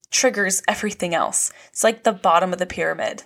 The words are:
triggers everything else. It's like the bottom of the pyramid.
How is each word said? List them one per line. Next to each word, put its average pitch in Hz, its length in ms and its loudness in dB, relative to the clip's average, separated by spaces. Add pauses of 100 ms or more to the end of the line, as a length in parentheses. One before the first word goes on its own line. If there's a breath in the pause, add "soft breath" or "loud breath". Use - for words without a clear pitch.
triggers 202 580 0
everything 202 460 -4
else. - 380 -2 (160 loud breath)
It's - 160 -8
like 220 200 2
the 226 100 2
bottom 185 380 2
of 180 80 -6
the 185 60 -2
pyramid. 165 600 -4